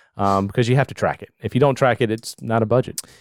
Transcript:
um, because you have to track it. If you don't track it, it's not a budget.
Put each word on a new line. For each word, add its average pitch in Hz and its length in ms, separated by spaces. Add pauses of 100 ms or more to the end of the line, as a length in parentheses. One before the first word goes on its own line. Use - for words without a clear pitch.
(160)
um, 98 300
because 113 200
you 123 100
have 139 100
to - 80
track - 280
it. - 60 (140)
If 110 120
you 123 60
don't 139 140
track 120 260
it, 113 100
it's - 300
not 113 220
a 110 40
budget. 120 360 (180)